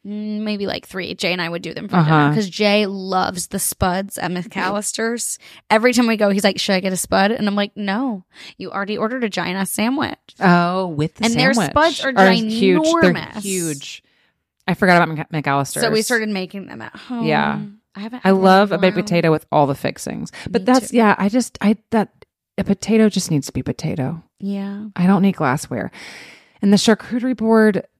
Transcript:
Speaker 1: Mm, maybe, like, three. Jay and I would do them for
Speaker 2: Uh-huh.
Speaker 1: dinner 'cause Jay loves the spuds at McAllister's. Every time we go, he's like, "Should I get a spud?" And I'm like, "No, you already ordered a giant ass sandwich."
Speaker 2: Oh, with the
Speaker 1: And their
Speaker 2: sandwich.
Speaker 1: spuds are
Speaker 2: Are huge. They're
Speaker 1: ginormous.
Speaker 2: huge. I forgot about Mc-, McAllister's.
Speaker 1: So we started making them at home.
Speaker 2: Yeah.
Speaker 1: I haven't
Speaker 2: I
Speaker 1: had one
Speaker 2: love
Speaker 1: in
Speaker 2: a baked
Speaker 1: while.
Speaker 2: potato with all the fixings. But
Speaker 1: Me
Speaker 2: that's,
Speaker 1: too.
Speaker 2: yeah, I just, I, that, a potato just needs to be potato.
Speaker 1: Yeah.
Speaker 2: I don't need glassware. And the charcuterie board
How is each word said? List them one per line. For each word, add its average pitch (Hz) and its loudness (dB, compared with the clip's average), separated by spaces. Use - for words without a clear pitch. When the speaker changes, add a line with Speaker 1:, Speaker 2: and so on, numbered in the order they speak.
Speaker 1:
Mm, 208 -6
maybe, 208 -4
like, - -6
three. 185 -8
Jay 175 -2
and 180 -2
I 165 -4
would 170 -6
do - -10
them - -10
for 185 -2
Speaker 2:
Uh-huh. 156 4
Speaker 1:
dinner 151 0
'cause 202 0
Jay 208 0
loves 190 -4
the 196 -6
spuds 190 -4
at 175 -6
McAllister's. 202 -6
Every 226 4
time 233 4
we 226 2
go, 202 2
he's 202 0
like, 196 2
"Should 202 0
I 185 0
get 190 -2
a - -4
spud?" 190 0
And 208 -2
I'm 202 0
like, 208 -4
"No, 208 -4
you 185 -12
already 202 -6
ordered 233 -4
a 214 -2
giant 180 -4
ass 190 -4
sandwich." 247 -2
Speaker 2:
Oh, 180 2
with 156 -6
the 220 -2
Speaker 1:
And 233 0
their 269 4
Speaker 2:
sandwich. 208 2
Speaker 1:
spuds 311 2
are 262 -4
Speaker 2:
Are 190 6
huge. 226 2
They're 180 4
Speaker 1:
ginormous. 165 -8
Speaker 2:
huge. 170 -6
I 190 0
forgot 175 4
about 160 0
Mc-, 151 -4
McAllister's. 139 0
Speaker 1:
So 233 2
we 220 2
started 220 -2
making 190 -8
them - -16
at - -16
home. 233 -6
Speaker 2:
Yeah. - 0
Speaker 1:
I 196 -16
haven't 226 -14
Speaker 2:
I 185 4
Speaker 1:
had 196 6
one 190 2
Speaker 2:
love 190 6
Speaker 1:
in 185 -2
Speaker 2:
a - -2
baked 185 2
Speaker 1:
while. 180 -2
Speaker 2:
potato 170 2
with 156 0
all 151 4
the 139 -2
fixings. - -8
But 185 -2
Speaker 1:
Me - -12
Speaker 2:
that's, 254 2
Speaker 1:
too. 226 0
Speaker 2:
yeah, 214 4
I 196 0
just, 233 -2
I, 208 4
that, - -4
a 196 -4
potato 214 2
just - -4
needs 143 0
to - -14
be 127 -4
potato. 156 -6
Speaker 1:
Yeah. 202 -8
Speaker 2:
I 175 2
don't 190 4
need 190 4
glassware. 135 -2
And 202 6
the 208 8
charcuterie 233 0
board 220 4